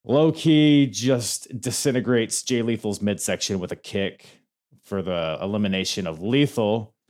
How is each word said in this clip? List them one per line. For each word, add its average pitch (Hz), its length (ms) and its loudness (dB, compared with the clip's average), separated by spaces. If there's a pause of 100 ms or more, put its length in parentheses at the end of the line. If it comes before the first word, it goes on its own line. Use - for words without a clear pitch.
Low 151 280 4
Ki 151 560 6
just 113 720 -2
disintegrates 123 840 0
Jay 120 180 0
Lethal's 110 400 -2
midsection 101 580 -2
with 90 140 -6
a 85 40 -6
kick - 500 -6 (560)
for 98 180 -6
the 85 400 -2
elimination 95 680 -2
of 80 140 -8
Lethal. 113 720 0 (160)